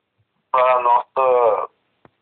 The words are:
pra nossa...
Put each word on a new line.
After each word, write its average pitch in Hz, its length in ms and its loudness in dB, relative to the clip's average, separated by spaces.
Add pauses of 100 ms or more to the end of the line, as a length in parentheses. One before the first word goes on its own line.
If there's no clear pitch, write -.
(500)
pra 127 300 0
nossa... 123 880 0 (540)